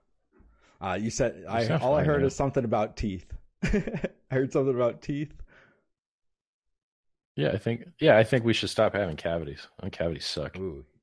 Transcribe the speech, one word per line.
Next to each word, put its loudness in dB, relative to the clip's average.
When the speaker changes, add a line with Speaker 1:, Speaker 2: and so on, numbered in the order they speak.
Speaker 1:
Uh, -4
you -2
said, -2
Speaker 2:
You -16
Speaker 1:
I, 0
Speaker 2:
sound 0
Speaker 1:
all 2
I 2
Speaker 2:
fine, 2
Speaker 1:
heard 2
Speaker 2:
man. 2
Speaker 1:
is -2
something 0
about -2
teeth. -6
<laughs> -20
I -2
heard 0
something 2
about 0
teeth. -6
Speaker 2:
Yeah, 2
I -2
think, -4
yeah, 8
I 10
think 2
we 4
should -2
stop 2
having 0
cavities. -6
I -14
think -8
cavities -4
suck. -8
Speaker 1:
Ooh, -10